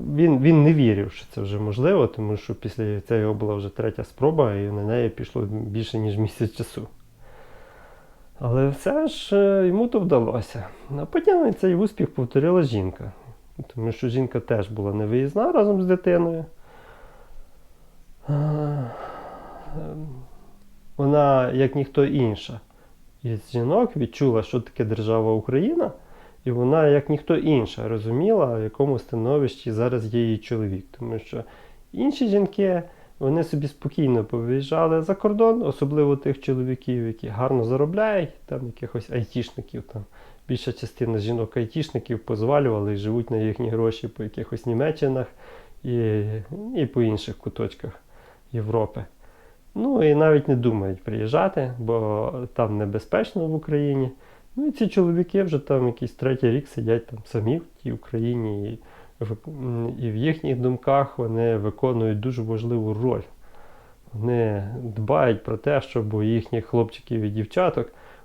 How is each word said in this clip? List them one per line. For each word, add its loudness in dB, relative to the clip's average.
він, 6
він 8
не 8
вірив, 4
що -16
це -8
вже -4
можливо, 2
тому -2
що -6
після -4
цього 0
була -2
вже -4
третя -6
спроба, 2
і -2
на -4
неї 0
пішло -6
більше, -4
ніж -2
місяць -2
часу. -10
Але 2
все 0
ж, -2
е, 6
йому 2
то 0
вдалося. 0
А -6
потім 4
цей 2
успіх 0
повторила 2
жінка. -2
Тому -2
що -4
жінка -2
теж -2
була -4
невиїзна 0
разом 4
з 0
дитиною. 2
А, -2
ем, -10
вона, 4
як 2
ніхто 2
інша -2
із -6
жінок, 0
відчула, 2
що -4
таке -4
держава 0
Україна, 0
і -2
вона, 4
як 4
ніхто 0
інша, 0
розуміла, 0
в -4
якому 0
становищі -2
зараз -2
є 2
її 0
чоловік. -4
Тому -6
що -10
інші 0
жінки, 2
вони 2
собі -2
спокійно 0
повиїжджали 0
за 0
кордон, 2
особливо 2
тих -2
чоловіків, -2
які -6
гарно 2
заробляють, 0
там -8
якихось -10
айтішників, -6
там -12
більша -4
частина -4
жінок-айтішників -4
позвалювали 0
і -4
живуть -2
на 0
їхні -2
гроші -2
по -12
якихось -8
Німеччинах 0
і, 0
і 0
по 0
інших -2
куточках -8
Європи. -2
Ну 2
і 6
навіть 6
не 4
думають 0
приїжджати, -2
бо -2
там 0
небезпечно -2
в -2
Україні. 0
Ну -2
і 0
ці 0
чоловіки 2
вже 0
там 0
якийсь -4
третій 0
рік 0
сидять -2
там -14
самі -2
в -18
тій -6
Україні, -4
і -12
в, -6
м, -6
і -4
в -4
їхніх 0
думках 0
вони 0
виконують 0
дуже -4
важливу -2
роль. -2
Вони -2
дбають 0
про -6
те, 0
щоб -4
у 0
їхніх 0
хлопчиків -2
і -2
дівчаток -2